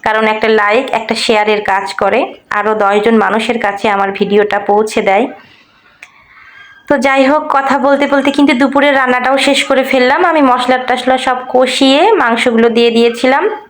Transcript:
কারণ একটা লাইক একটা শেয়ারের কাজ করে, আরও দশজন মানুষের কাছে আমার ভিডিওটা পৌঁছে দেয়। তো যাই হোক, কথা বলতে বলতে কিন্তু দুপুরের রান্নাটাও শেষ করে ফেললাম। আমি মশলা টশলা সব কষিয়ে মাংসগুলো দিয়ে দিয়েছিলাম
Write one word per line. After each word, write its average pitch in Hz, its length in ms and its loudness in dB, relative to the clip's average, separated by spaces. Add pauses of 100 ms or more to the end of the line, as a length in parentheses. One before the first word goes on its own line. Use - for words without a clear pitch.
কারণ 220 180 0 (100)
একটা 220 140 -2 (120)
লাইক 214 240 0 (140)
একটা 226 160 -4 (100)
শেয়ারের 214 360 0 (100)
কাজ 196 160 -2 (140)
করে, 202 200 0 (380)
আরও 208 120 -2 (120)
দশজন 208 420 2
মানুষের 220 400 -2
কাছে 202 200 -6 (120)
আমার 196 220 -2
ভিডিওটা 202 400 0 (100)
পৌঁছে 214 400 0
দেয়। 202 160 2 (1600)
তো 294 60 2 (100)
যাই 277 260 2
হোক, 302 120 2 (140)
কথা 277 200 0 (100)
বলতে 277 260 2
বলতে 277 160 0 (100)
কিন্তু 285 220 2
দুপুরের 277 400 2
রান্নাটাও 247 360 0 (100)
শেষ 277 220 0
করে 269 220 2
ফেললাম। 262 300 2 (100)
আমি 311 200 2
মশলা 247 280 0 (100)
টশলা 254 280 0 (100)
সব 254 120 -2 (140)
কষিয়ে 269 480 2 (220)
মাংসগুলো 233 440 2 (100)
দিয়ে 233 200 4
দিয়েছিলাম 254 480 2 (260)